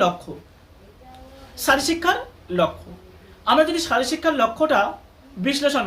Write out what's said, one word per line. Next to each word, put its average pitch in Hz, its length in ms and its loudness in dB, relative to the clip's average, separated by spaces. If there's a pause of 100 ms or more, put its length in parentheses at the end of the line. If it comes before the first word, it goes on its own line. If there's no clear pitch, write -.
লক্ষ্য। 170 280 -2 (1300)
শারীরশিক্ষার 330 540 0 (420)
লক্ষ্য, - 300 -2 (600)
আমরা 302 180 6
যদি 330 180 -2
শারীরশিক্ষার 285 540 0
লক্ষ্যটা 226 380 2 (640)
বিশ্লেষণ 277 420 0